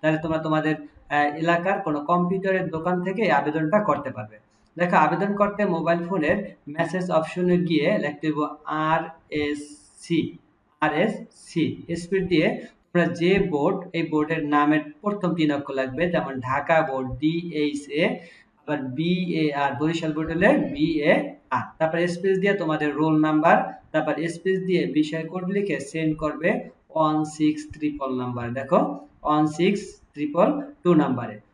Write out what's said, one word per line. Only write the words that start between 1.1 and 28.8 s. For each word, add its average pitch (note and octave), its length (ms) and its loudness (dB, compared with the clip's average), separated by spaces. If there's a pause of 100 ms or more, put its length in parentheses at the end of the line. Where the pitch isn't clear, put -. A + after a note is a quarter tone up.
এলাকার E3+ 440 0
কোনো D3 240 -2
কম্পিউটারের F3+ 680 2
দোকান E3 340 -2
থেকে F#3+ 180 -2
এই F3+ 80 2
আবেদনটা D3+ 500 2
করতে C#3+ 300 -2
পারবে। G#2+ 260 -12 (400)
দেখো, F3+ 200 2
আবেদন E3+ 380 2
করতে G3+ 300 0
মোবাইল E3+ 400 0
ফোনের F3 320 0 (320)
মেসেজ E3+ 420 -4
অপশনে F3 480 2
গিয়ে D#3 300 2 (100)
লিখতে D3 300 -4
হবে D3 180 0 (180)
আরএসসি, D#3 1600 -4 (600)
আরএসসি D#3 840 -2 (320)
স্পিড F#3+ 320 -2
দিয়ে E3+ 180 4 (340)
তোমরা E3+ 260 0
যে F3 320 2
বোর্ড, E3+ 380 2 (160)
এই E3 160 -2
বোর্ডের D#3 380 0
নামের D3 360 4 (180)
প্রথম G3 340 -2
তিন D#3 160 2
অক্ষর C#3+ 240 -4
লাগবে, C3 360 -2
যেমন C3+ 300 -2
ঢাকা C#3+ 420 0
বোর্ড C3 260 -2 (100)
ডিএইচএ, D3+ 880 -2 (540)
আবার D3 240 -4
বিএআর, D3+ 1000 0
বরিশাল D#3+ 320 0
বোর্ড D#3 180 -4
হলে F3 180 4 (260)
বিএআর। D3+ 460 2 (580)
তারপরে E3 300 0
স্পেস F#3+ 300 0
দিয়ে G3 160 2
তোমাদের D3+ 400 0
রোল D#3 260 2
নাম্বার, D#3 360 4 (360)
তারপর D#3 220 0 (140)
স্পেস F#3+ 320 0
দিয়ে F3+ 260 2
বিষয় D#3 380 0
কোড F3+ 260 -6
লিখে G3+ 300 0
সেন্ড D#3+ 360 -2
করবে D#3 320 -2 (400)
ওয়ান D#3 360 0
সিক্স D3+ 360 0 (120)
ট্রিপল C#3+ 460 -4
নাম্বার। A#2+ 340 -4
দেখো, C#3 260 2 (440)